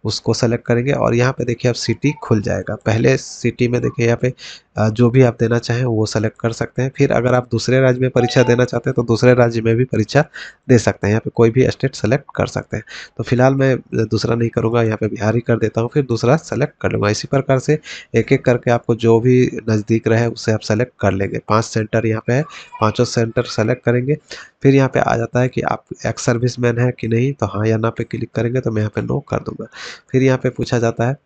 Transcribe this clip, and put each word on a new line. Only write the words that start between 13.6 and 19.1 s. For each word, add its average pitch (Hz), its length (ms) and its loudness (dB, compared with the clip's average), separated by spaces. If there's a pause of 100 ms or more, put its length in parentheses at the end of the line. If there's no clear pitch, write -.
अ, - 40 -8 (140)
दूसरा 117 420 -2
नहीं 117 140 0
करूँगा, 117 340 0
यहाँ 107 140 -2
पे 110 100 -2
बिहार 110 280 -2
ही 120 60 0
कर 117 160 0
देता 110 240 -2
हूँ, 120 120 -2
फिर 143 120 0
दूसरा 120 320 2
सेलेक्ट - 440 -4
कर - 100 -2
लूँगा। 107 180 0
इसी - 180 -4
प्रकार 135 320 0
से 151 200 0 (360)
एक 113 180 2
एक 131 120 0
करके 120 260 0
आपको 120 240 0
जो 113 240 4